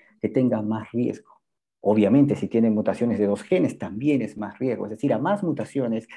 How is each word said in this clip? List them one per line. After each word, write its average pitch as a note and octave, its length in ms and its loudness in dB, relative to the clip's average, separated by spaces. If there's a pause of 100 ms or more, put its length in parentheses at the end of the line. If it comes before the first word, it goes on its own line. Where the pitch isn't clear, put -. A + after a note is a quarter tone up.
(220)
que G#2+ 80 -2
tengan A2+ 400 0
más A2 240 -6
riesgo. - 480 -6 (400)
Obviamente, A2 560 4
si G2+ 100 -4
tienen A2+ 260 2
mutaciones G#2 460 -2
de G#2 60 2
dos G2+ 180 -2
genes, - 340 0
también A#2+ 440 -2
es G#2+ 160 -8
más G#2 200 -10
riesgo. A2+ 280 -2
Es G2+ 60 -8
decir, A#2 200 0
a A2+ 60 2
más F#3+ 260 0
mutaciones, A#2+ 720 -4